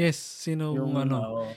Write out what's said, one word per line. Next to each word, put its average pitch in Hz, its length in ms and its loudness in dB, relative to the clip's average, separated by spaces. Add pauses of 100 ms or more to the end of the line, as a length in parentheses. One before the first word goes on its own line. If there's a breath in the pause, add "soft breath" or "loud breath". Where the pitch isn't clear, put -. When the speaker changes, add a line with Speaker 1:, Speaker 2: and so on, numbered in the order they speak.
Speaker 1:
Yes, 165 140 4
sino 156 560 -4
Speaker 2:
Yung, 139 220 0
Speaker 1:
ano, 135 240 2
Speaker 2:
oo. 113 240 -2 (140)